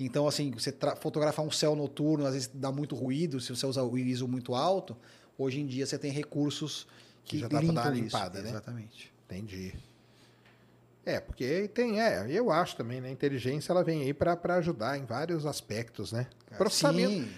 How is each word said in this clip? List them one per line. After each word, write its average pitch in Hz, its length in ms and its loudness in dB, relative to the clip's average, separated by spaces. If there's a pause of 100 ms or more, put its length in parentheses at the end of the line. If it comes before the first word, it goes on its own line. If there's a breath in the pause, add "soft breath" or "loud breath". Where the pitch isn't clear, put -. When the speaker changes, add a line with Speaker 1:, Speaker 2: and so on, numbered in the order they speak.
Speaker 1:
Então, 143 260 2
assim, 143 240 0
você 117 220 -4
tra-, 139 240 0
fotografar 151 480 0
um 151 60 -4
céu 151 260 4
noturno, 147 500 2
às 131 80 2
vezes 127 180 -4
dá 135 200 -4
muito 143 220 -2
ruído, 135 460 0
se 123 140 -6
você 139 120 -2
usar 131 160 0
o 123 160 0
iso 127 280 0
muito 123 280 -2
alto, 175 420 2 (420 loud breath)
hoje 135 220 0
em 147 60 -2
dia 131 200 -2
você 139 120 -2
tem 143 120 -4
recursos 147 760 -2 (380 loud breath)
Speaker 2:
Que - 120 -4
Speaker 1:
que - 40 0
Speaker 2:
já 120 80 -4
dá 147 120 2
pra 160 60 4
dar 165 60 4
uma 117 180 2
Speaker 1:
limpam 131 40 2
isso. 113 220 0
Speaker 2:
limpada, 95 260 -4
né? 107 80 -8
Speaker 1:
Exatamente. 110 600 -12 (140)
Speaker 2:
Entendi. 92 480 -10 (1300 soft breath)
É, 139 160 -2
porque 170 480 -2
tem, 226 320 0
é, 110 280 2
eu 208 220 2
acho 165 260 2
também, 127 240 -4
né? 127 80 -8
A 135 40 -6
inteligência, 135 580 0
ela 175 140 6
vem 160 180 0
aí 135 100 2
pra, 170 240 2
pra 175 200 2
ajudar 143 420 0
em 135 60 -8
vários 147 420 -2
aspectos, 110 640 -4
né? 117 160 -2 (240)
Speaker 1:
Ah, 107 60 -16
Speaker 2:
Processamento. 196 560 4
Speaker 1:
sim. 139 260 -2